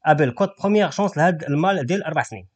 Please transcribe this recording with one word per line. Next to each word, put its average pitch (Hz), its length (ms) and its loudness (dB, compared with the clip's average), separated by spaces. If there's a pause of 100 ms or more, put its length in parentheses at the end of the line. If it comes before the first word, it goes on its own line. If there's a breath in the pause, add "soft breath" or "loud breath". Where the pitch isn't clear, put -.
أبل 151 260 4
كوت 190 260 -2
بخومييغ 202 320 2
شونس 190 280 -4
لهاد 160 260 2
المال 151 420 0
ديال 185 180 -2
أربع 156 200 -4
سنين. 98 320 -14